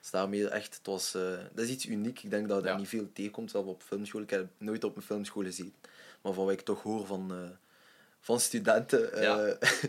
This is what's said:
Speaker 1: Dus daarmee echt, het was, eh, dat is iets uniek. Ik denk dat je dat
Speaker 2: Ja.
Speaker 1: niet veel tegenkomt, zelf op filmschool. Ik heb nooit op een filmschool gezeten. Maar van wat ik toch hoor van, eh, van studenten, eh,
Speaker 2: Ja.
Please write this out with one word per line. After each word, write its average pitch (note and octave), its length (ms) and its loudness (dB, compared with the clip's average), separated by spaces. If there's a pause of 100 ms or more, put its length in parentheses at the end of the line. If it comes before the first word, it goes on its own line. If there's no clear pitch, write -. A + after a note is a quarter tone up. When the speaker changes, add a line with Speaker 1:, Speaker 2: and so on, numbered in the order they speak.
Speaker 1:
Dus - 100 -16
daarmee G2 380 2
echt, - 280 -4
het - 100 -12
was, F#2+ 280 -2
eh, F#2 80 0 (300)
dat A2+ 120 -2
is A#2+ 60 -2
iets C3 160 -4
uniek. A2+ 360 -4
Ik G#2 80 -8
denk G#2 180 0
dat G2+ 80 2
je G2 60 2
dat - 100 2
Speaker 2:
Ja. G2 60 0
Speaker 1:
niet G2 100 -4
veel G#2+ 240 -4
tegenkomt, G#2 380 -6
zelf G2 160 0
op F#2 160 -8
filmschool. G#2 400 -4
Ik G2+ 80 -6
heb F#2+ 180 0 (100)
nooit G#2+ 260 -2
op G#2 120 0
een G2+ 60 -10
filmschool G#2 400 -4
gezeten. F#2 320 -6 (480)
Maar G2 100 -2
van F#2+ 120 2
wat F#2+ 80 4
ik F#2+ 80 0
toch - 220 -2
hoor G#2+ 240 -2
van, F#2+ 260 -4
eh, F2+ 180 -8 (720)
van A#2+ 200 2
studenten, A2+ 720 4
eh, G#2+ 100 2
Speaker 2:
Ja. G#2+ 340 4 (320)